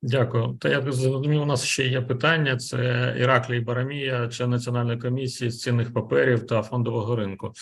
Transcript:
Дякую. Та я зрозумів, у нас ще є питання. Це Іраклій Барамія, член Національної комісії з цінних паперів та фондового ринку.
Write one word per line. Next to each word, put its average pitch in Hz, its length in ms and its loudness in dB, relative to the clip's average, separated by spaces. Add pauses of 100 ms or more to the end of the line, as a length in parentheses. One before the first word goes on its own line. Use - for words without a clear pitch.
Дякую. 123 580 0
Та 143 80 0
я 139 140 2
зрозумів, 135 600 0
у 147 40 0
нас 139 180 0
ще - 220 0
є 127 160 0
питання. 139 540 2
Це 123 640 -2
Іраклій 123 420 4
Барамія, 127 680 -2
член 123 220 -2
Національної 120 480 0
комісії 123 520 -2
з 113 100 -8
цінних 120 320 0
паперів 120 540 2
та 113 160 0
фондового 117 540 -2
ринку. 98 460 -6